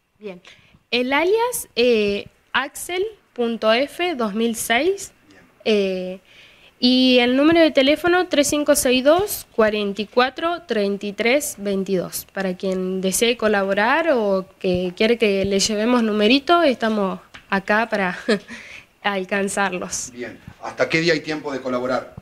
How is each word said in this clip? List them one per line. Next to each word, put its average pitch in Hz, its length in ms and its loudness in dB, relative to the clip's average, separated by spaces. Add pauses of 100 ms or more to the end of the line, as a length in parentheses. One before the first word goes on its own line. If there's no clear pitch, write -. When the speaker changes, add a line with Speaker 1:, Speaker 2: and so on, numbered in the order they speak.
(180)
Speaker 1:
Bien. 190 240 -16 (480)
El 247 240 0
alias, 440 640 0
eh, 214 500 0 (260)
axel 349 540 -4 (280)
punto 233 400 0
f 285 420 -2
dos 226 180 -4
mil 226 220 -2
seis, 311 560 -2 (540)
eh, 190 540 -2 (600)
y 254 400 4
el 247 160 2
número 311 240 4
de 320 100 6
teléfono 339 580 2
tres 285 200 2
cinco 294 280 2
seis 254 280 2
dos, 349 420 2 (100)
cuarenta 214 460 0
y 196 60 -6
cuatro, 320 560 -2
treinta 202 420 -2
y 202 80 -6
tres 240 460 -2
veintidós, 190 720 -4
para 190 220 -4
quien 185 460 -4
desee 226 360 0
colaborar 214 760 2
o 196 340 0 (120)
que 180 360 -2
quiere 226 240 2
que 196 260 2
le 196 140 0
llevemos 220 420 0
numerito, 233 600 4
estamos 214 560 0 (300)
acá 208 400 0
para 190 360 -4
<laughs> - 520 -4 (260)
alcanzarlos. 196 1080 -4
Speaker 2:
Bien. 120 260 -12 (240)
¿Hasta 127 260 -2
qué 165 120 2
día 165 120 2
hay 151 80 0
tiempo 151 320 -8
de 127 80 -6
colaborar? 127 600 -4